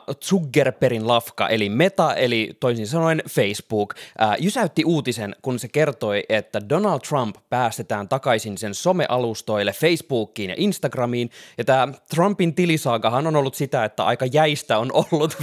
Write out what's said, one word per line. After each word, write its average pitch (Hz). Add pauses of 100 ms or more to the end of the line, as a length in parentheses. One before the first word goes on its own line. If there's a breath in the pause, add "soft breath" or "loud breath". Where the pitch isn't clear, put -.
(260)
Zuckerbergin 131
lafka, 117
eli 107
Meta, 156
eli 113
toisin 117
sanoen 160
Facebook, 104 (240 loud breath)
ää, 107
jysäytti 196
uutisen, 127
kun 127
se 123
kertoi, 117
että 104
Donald 175
Trump 123 (140)
päästetään 113
takaisin 110
sen 104
somealustoille 117
Facebookiin 120
ja 90
Instagramiin. 120 (280 loud breath)
Ja 120
tää 131 (280)
Trumpin 170
tilisaagahan 139
on 156
ollut 139
sitä, 135
että 107
aika 120
jäistä 143
on 120 (200)
ollut 156